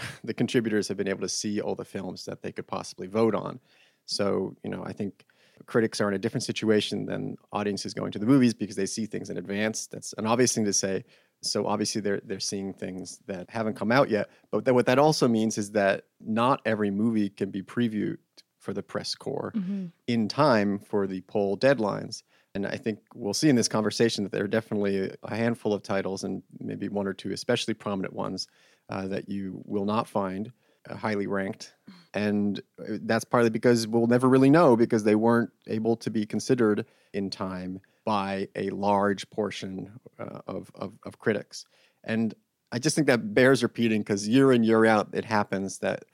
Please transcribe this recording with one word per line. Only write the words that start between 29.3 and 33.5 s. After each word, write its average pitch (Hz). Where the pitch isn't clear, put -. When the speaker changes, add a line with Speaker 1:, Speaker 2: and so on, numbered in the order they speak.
Speaker 1:
will 101
not 110
find, 98
uh, -
highly 101
ranked. 98
And, 104
uh, 107
that's 113
partly 117